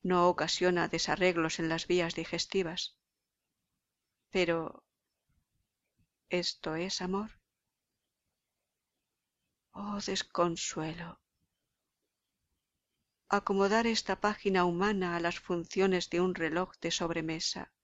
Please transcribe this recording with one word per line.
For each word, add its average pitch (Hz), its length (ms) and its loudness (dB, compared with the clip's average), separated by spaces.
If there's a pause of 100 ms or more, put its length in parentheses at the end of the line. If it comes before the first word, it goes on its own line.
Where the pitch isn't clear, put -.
No 180 260 4
ocasiona 175 600 2
desarreglos 165 680 2
en 165 120 -2
las 165 160 -2
vías 175 280 2
digestivas. 170 840 -4 (1300)
Pero, 170 540 0 (1500)
¿esto 175 460 -4
es 185 260 -4
amor? 196 360 -4 (2250)
Oh, 202 280 -6
desconsuelo. 170 1200 -4 (2000)
Acomodar 202 580 2
esta 220 320 0
página 196 460 2
humana 180 520 0
a 165 40 -2
las 170 180 -2
funciones 180 680 0
de 175 140 2
un 185 120 2
reloj 165 460 -2
de 170 100 -2
sobremesa. 165 920 -4